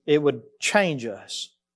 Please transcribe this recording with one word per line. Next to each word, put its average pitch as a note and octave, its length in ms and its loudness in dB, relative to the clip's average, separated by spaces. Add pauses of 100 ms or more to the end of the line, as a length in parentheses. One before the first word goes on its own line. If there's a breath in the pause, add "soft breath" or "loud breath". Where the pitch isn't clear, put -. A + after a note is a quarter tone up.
it D3+ 160 4
would C3+ 220 0 (160)
change E3 460 0
us. - 440 -12 (260)